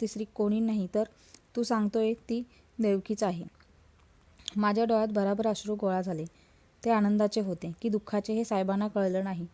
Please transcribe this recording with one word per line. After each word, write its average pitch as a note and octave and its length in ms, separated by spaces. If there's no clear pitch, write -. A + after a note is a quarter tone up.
तिसरी G#3+ 240
कोणी G#3+ 260
नाही, G#3+ 340
तर G#3+ 100
तू A#3+ 60
सांगतोय A3 520
ती A#3 280
देवकीच G#3 440
आहे. F3 220
माझ्या G#3 280
डोळ्यात A3 240
भराभर G3+ 380
अश्रू G#3 340
गोळा F#3 220
झाले. E3 220
ते A#3 60
आनंदाचे G#3 500
होते F3 320
की A3+ 60
दुःखाचे G#3 440
हे A3+ 120
साहेबांना G3 440
कळलं F#3+ 360
नाही, F3+ 300